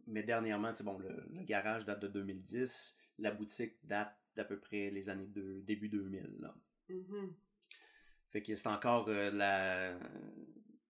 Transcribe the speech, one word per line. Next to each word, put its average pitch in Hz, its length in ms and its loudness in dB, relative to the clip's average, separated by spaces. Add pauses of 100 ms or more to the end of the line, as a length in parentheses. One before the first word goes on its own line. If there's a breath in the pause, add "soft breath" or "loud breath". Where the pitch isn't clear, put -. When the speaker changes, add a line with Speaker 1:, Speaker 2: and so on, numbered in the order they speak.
Speaker 1:
mais 107 160 0
dernièrement, 110 520 2
c'est 110 100 -4
bon, 98 140 -2
le, 95 260 -8 (100)
le 185 100 -8
garage 107 400 0
date 101 160 -2
de 101 80 -2
deux 101 140 -2
mille 95 200 -4
dix, 123 560 -2 (200 loud breath)
la 107 120 2
boutique 107 440 -4 (100)
date 104 300 0 (220)
d'à 101 80 -2
peu 98 140 -4
près 101 320 -2
les 98 180 -4
années 95 180 -4
de, 98 340 -6
début 104 280 -2
deux 104 160 0
mille, 95 360 -6
là. - 140 -10 (340)
Speaker 2:
Mhm. 185 440 -6 (1000 loud breath)
Speaker 1:
Fait 107 120 -2
que 107 120 -2
c'est 104 140 0
encore, 113 400 6
euh, 101 220 4
la, 95 680 4 (920)